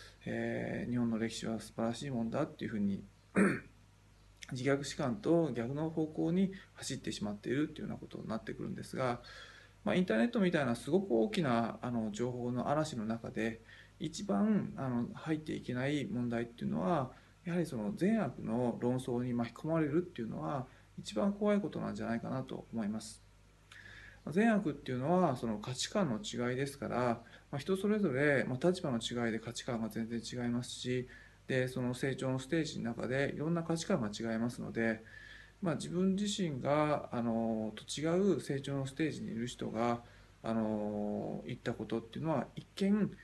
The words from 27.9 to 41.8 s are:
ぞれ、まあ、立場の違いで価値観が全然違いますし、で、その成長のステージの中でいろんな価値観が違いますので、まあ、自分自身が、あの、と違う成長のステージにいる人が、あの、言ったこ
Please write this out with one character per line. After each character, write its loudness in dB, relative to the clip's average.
ぞ 4
れ、 4
ま -2
あ、 6
立 4
場 -2
の 2
違 0
い 0
で 0
価 -8
値 -8
観 -2
が -2
全 -4
然 -4
違 -4
い 0
ま 0
す -10
し、 -4
で、 2
そ -4
の 0
成 0
長 0
の 0
ス -10
テ 2
ー 2
ジ -4
の -2
中 -2
で 2
い -6
ろ 0
ん 4
な 2
価 0
値 -2
観 2
が 0
違 -2
い 0
ま 2
す -8
の -6
で、 2
ま 2
あ、 0
自 -6
分 2
自 0
身 0
が、 2
あ 0
の、 0
と -12
違 -4
う -2
成 -2
長 -2
の -2
ス -8
テ 2
ー -4
ジ -6
に -4
い -4
る -2
人 -4
が、 2
あ -2
の、 0
言 -6
っ -14
た -2
こ -4